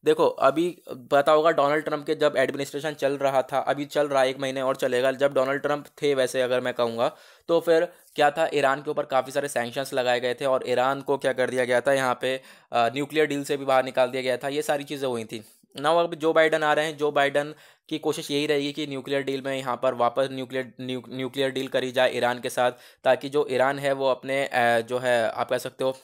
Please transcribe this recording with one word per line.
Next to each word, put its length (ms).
देखो 200
अभी 560
पता 200
होगा 200
डोनाल्ड 340
ट्रंप 200
के 100
जब 220
एडमिनिस्ट्रेशन 560
चल 240
रहा 240
था, 180
अभी 260
चल 220
रहा 140
है, 80
एक 100
महीने 220
और 140
चलेगा, 360
जब 220
डोनाल्ड 280
ट्रंप 240
थे 140
वैसे 260
अगर 200
मैं 120
कहूँगा, 420
तो 120
फिर 260
क्या 160
था, 220
ईरान 280
के 100
ऊपर 140
काफ़ी 260
सारे 160
सैंक्शंस 460
लगाए 260
गए 140
थे 120
और 240
ईरान 320
को 160
क्या 160
कर 160
दिया 160
गया 160
था 120
यहाँ 280
पे, 200
अ, 180
न्यूक्लियर 380
डील 160
से 140
भी 80
बाहर 180
निकाल 260
दिया 140
गया 140
था, 100
ये 140
सारी 220
चीज़ें 260
हुई 140
थी। 200
now 260
अब 120
जो 180
बाइडेन 300
आ 100
रहे 120
हैं, 120
जो 140
बाइडेन 440
की 100
कोशिश 320
यही 160
रहेगी 260
कि 140
न्यूक्लियर 360
डील 180
में 160
यहाँ 260
पर 100
वापस 380
न्यूक्लियर, 500
न्यू-, 280
न्यूक्लियर 420
डील 160
करी 240
जाए 260
ईरान 220
के 100
साथ, 220
ताकि 260
जो 220
ईरान 280
है 140
वो 140
अपने, 380
अ, 340
जो 200
है 300
आप 200
कह 80
सकते 260
हो 200